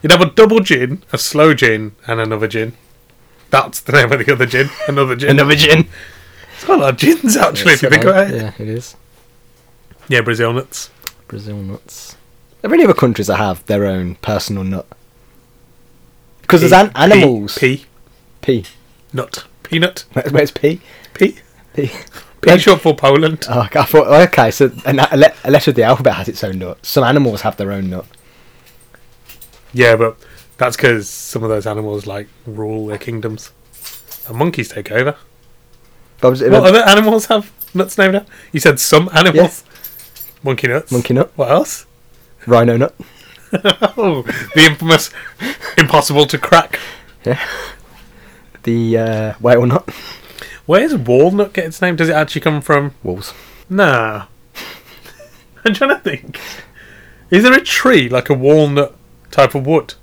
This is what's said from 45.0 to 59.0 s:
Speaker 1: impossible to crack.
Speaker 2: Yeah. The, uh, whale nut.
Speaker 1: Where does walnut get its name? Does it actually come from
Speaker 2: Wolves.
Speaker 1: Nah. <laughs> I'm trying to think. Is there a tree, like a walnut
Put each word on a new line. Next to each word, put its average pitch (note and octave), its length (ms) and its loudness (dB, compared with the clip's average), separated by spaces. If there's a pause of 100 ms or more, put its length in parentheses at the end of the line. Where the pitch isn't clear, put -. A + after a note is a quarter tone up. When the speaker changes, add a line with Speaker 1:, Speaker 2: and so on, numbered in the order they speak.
Speaker 1:
impossible D3 480 2
to D3 120 -6
crack. - 420 0 (440)
Speaker 2:
Yeah. B2 140 -2 (1300)
The, A#2 340 -2
uh, A2 420 -4
whale A#2+ 240 4
nut. B2+ 240 0 (800)
Speaker 1:
Where F3 140 2
does D4+ 160 -2
walnut D#3+ 560 2
get F3 140 -6
its D#3+ 140 -12
name? F3+ 140 -2
Does D#3+ 140 -2
it D#3+ 80 -2
actually D3+ 240 -4
come D3+ 200 -2
from C#3+ 340 -2 (100)
Speaker 2:
Wolves. F#2+ 280 -10 (380)
Speaker 1:
Nah. A#2+ 540 0 (720)
<laughs> - 680 -20
I'm A3 80 0
trying C4+ 180 -2
to - 100 -2
think. - 400 -12 (880)
Is G3 140 4
there B3 80 6
a C4 80 4
tree, D#3+ 480 0
like B2 200 -2
a D3 60 2
walnut C#3+ 600 2 (340)